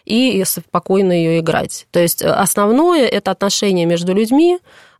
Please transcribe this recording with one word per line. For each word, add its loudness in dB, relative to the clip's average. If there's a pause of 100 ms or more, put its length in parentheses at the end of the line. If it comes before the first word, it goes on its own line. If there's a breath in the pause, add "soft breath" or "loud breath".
и 0
спокойно -2
ее 0
играть. -4
То -2
есть, 0
э, 0
основное — 2
это -2
отношения -2
между 0
людьми, 2 (420 soft breath)